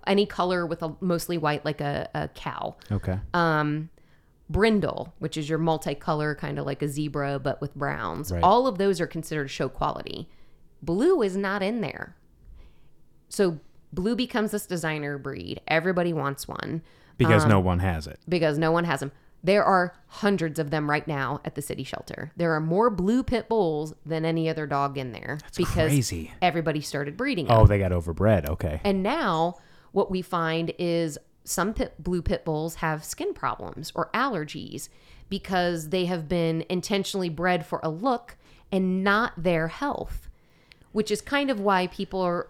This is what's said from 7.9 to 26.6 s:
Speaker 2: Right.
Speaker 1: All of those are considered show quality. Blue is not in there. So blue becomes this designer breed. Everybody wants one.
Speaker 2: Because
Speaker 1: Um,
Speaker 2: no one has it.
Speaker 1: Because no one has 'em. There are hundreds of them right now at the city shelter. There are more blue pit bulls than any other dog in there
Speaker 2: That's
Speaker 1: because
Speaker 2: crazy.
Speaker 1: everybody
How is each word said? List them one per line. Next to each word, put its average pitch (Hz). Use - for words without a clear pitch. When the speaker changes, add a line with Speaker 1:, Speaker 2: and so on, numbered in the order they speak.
Speaker 2:
Right. 170
Speaker 1:
All 226
of 202
those 196
are 160
considered 151
show -
quality. -
Blue 247
is 190
not 196
in 214
there. -
So 175
blue 185
becomes 233
this 208
designer 151
breed. 131
Everybody 175
wants 139
one. -
Speaker 2:
Because 113
Speaker 1:
Um, 113
Speaker 2:
no 98
one 90
has 82
it. -
Speaker 1:
Because 156
no 160
one 170
has 160
'em. 139
There 196
are 180
hundreds 165
of 147
them 151
right 147
now 139
at 131
the 143
city -
shelter. -
There 170
are 151
more 185
blue 208
pit 233
bulls 160
than 160
any 165
other 156
dog 143
in 127
there 135
Speaker 2:
That's -
Speaker 1:
because 175
Speaker 2:
crazy. 92
Speaker 1:
everybody 165